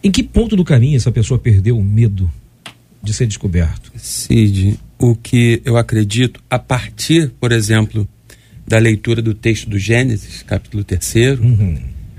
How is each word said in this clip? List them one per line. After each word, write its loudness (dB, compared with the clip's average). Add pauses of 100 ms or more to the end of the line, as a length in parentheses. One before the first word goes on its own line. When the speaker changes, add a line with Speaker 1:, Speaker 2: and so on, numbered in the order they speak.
Speaker 1:
Em 2
que 0
ponto 0
do 4
caminho 4
essa 0
pessoa 0
perdeu 2
o 0
medo 2 (720)
de -6
ser -2
descoberto? -4
Speaker 2:
Cid, 0 (180)
o 2
que 0
eu 0
acredito, -2
a -2
partir, -2
por -2
exemplo, 0 (600)
da 2
leitura 0
do -2
texto -4
do -4
Gênesis, -2
capítulo -6
terceiro, 0
Speaker 1:
Uhum. 2 (420)